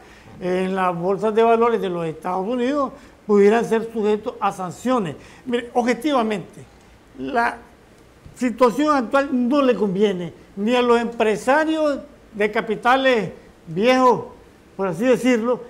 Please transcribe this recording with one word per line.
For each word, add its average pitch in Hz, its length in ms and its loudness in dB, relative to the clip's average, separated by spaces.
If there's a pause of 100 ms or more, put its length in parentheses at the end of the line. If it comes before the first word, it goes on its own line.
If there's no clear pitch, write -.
(420)
en 185 340 -2
las 180 220 0
bolsas 196 380 -2
de 226 80 4
valores 226 360 2
de 185 100 -4
los 170 180 -4
Estados 185 400 -6
Unidos 254 440 -2 (360)
pudieran 208 380 4
ser 220 280 0
sujetos 214 460 -2
a 202 120 0
sanciones. 185 640 -4 (300)
Mire, 240 280 -4
objetivamente, 233 880 -2 (560)
la 240 380 -2 (800)
situación 254 600 0
actual 277 360 0
no 247 300 0
le 254 140 2
conviene 185 580 -2 (220)
ni 214 200 0
a 247 60 2
los 240 180 4
empresarios 262 1000 0 (340)
de 208 160 0
capitales 226 800 0 (360)
viejos, 233 580 2 (500)
por 190 120 -2
así 180 180 -2
decirlo, 240 640 2